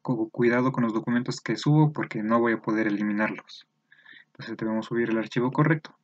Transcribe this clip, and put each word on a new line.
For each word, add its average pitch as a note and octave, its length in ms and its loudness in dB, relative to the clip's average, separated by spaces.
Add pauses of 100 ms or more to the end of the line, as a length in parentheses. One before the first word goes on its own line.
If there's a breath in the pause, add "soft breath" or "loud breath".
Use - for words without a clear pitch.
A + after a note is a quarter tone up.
cu-, A2 300 -2
cuidado B2 420 2
con A#2+ 120 -2
los A2 100 -2
documentos A#2+ 480 -2
que A2 140 -4
subo D3+ 360 4
porque - 300 -6
no A2+ 180 2
voy A#2 140 2
a G#2+ 80 -6
poder A2 240 0
eliminarlos. G#2 800 -4 (600 loud breath)
Entonces - 280 -12
debemos A2 300 -4
subir A#2 240 -2
el A2 80 2
archivo A#2+ 340 -2
correcto. D3+ 520 2